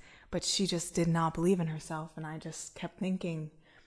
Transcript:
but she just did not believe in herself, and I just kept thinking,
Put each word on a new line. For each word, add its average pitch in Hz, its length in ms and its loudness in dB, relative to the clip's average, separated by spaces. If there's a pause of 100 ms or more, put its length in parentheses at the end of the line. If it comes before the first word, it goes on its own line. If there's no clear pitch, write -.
(300)
but 175 120 -2
she - 240 2
just 170 280 -2
did 170 120 4
not 165 280 4
believe 175 260 4
in 165 60 0
herself, 160 500 -6
and 160 100 -6
I 156 120 -8
just - 360 -10
kept - 240 -8
thinking, 180 520 -2 (360)